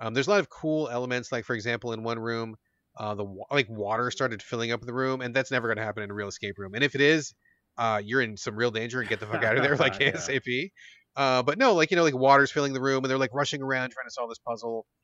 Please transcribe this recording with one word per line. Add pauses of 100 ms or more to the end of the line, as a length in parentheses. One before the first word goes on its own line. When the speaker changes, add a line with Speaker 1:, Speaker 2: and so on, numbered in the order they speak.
Speaker 1:
Um,
there's
a
lot
of
cool
elements.
Like,
for
example,
in
one
room, (400)
uh,
the
wa-,
like,
water
started
filling
up
the
room,
and
that's
never
gonna
happen
in
a
real
escape
room.
And
if
it
is, (420)
uh,
you're
in
some
real
danger
and
get
the
fuck
out
of
there,
<laughs>
like,
Speaker 2:
<laughs>
Yeah.
Speaker 1:
A
S
A
P. (440)
Uh,
but
no,
like,
you
know,
like,
water's
filling
the
room,
and
they're,
like,
rushing
around
trying
to
solve
this
puzzle, (180)